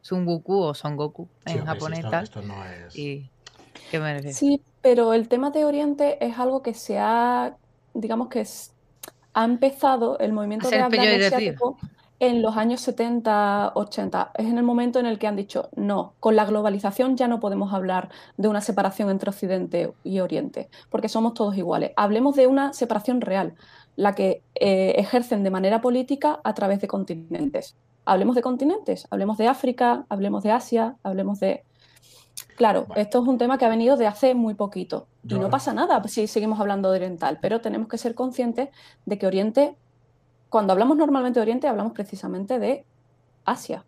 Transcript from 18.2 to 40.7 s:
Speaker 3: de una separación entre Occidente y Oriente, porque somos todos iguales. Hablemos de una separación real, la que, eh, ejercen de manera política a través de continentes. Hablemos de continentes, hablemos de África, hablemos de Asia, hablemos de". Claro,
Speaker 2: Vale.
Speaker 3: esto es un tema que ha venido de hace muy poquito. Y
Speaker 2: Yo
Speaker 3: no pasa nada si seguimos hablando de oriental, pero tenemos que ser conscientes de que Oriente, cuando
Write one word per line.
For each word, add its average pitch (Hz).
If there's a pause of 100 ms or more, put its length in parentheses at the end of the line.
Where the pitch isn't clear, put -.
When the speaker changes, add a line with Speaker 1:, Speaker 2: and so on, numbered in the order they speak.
Speaker 3:
de 214
una 208
separación 196
entre 196
Occidente 185 (100)
y 190
Oriente, - (180)
porque 220
somos 226
todos 202
iguales. 170
Hablemos 220
de 262
una 277
separación 240
real, 185 (420)
la 196
que, 190 (120)
eh, 190
ejercen 220
de 196
manera 196
política 262
a 214
través 196
de 202
continentes. 165 (300)
Hablemos 196
de 247
continentes, 262
hablemos 202
de 220
África, 247
hablemos 202
de 214
Asia, 233
hablemos 196
de". - (920)
Claro, 208
Speaker 2:
Vale. 202
Speaker 3:
esto 208
es 240
un 262
tema 240
que 254
ha -
venido 226
de 233
hace 254
muy 226
poquito. 196 (160)
Y -
Speaker 2:
Yo 202
Speaker 3:
no 196
pasa 277
nada 311
si 214
seguimos 214
hablando 196
de 190
oriental, 170
pero 214
tenemos 220
que 226
ser 233
conscientes 247 (340)
de 202
que 196
Oriente, 220 (720)
cuando 208